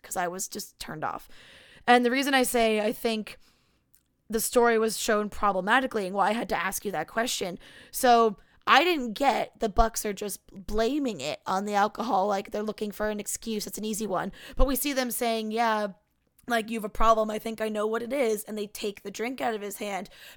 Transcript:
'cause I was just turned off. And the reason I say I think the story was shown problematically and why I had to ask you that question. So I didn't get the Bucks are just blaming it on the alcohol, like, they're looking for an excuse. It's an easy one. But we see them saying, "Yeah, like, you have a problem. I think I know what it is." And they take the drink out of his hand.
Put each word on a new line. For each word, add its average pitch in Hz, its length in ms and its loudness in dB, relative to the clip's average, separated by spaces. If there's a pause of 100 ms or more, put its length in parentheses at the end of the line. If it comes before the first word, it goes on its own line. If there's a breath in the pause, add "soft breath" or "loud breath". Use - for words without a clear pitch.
'cause - 160 -8
I 180 100 0
was 185 200 -6
just - 320 -12
turned 156 240 -10
off. - 260 -8 (560 loud breath)
And 247 180 6
the 240 60 4
reason 269 240 0
I 262 80 6
say 226 400 2
I 214 100 0
think 220 460 -4 (960)
the 220 80 0
story 233 400 4
was 220 180 0
shown 208 320 0
problematically 208 800 0
and 185 80 -6
why 196 140 4
I 214 40 2
had 226 160 -4
to 160 80 -2
ask 185 280 -4
you 202 60 -4
that 160 160 -4
question. 208 520 -4 (320 loud breath)
So 233 460 6 (280 soft breath)
I 247 180 8
didn't 277 300 0
get 226 460 0
the 226 100 0
Bucks 226 380 2
are 202 60 -2
just 202 260 -8 (120)
blaming 226 680 -2
it 147 240 -4
on 190 200 0
the 208 100 -2
alcohol, 202 500 2
like, 196 240 -2
they're 214 140 -4
looking 214 280 -6
for 214 180 -4
an 208 100 -4
excuse. 208 480 -6
It's - 100 -12
an 202 80 -6
easy 214 220 -4
one. 180 240 -2 (240 loud breath)
But 254 100 8
we 269 100 0
see 285 180 0
them 254 180 -2
saying, 226 400 -2
"Yeah, 220 380 0 (580)
like, 226 240 -2
you 233 80 -4
have 202 40 -10
a 214 60 -6
problem. 220 400 4
I 214 80 -4
think 220 240 -6
I 220 80 -2
know 214 160 -2
what 220 160 0
it 226 100 -8
is." 226 340 0
And 214 120 -10
they 208 80 -4
take - 380 -8
the 202 80 -10
drink 247 280 -6
out 247 140 -2
of 208 80 -6
his 202 160 -10
hand. 202 320 -8 (280 loud breath)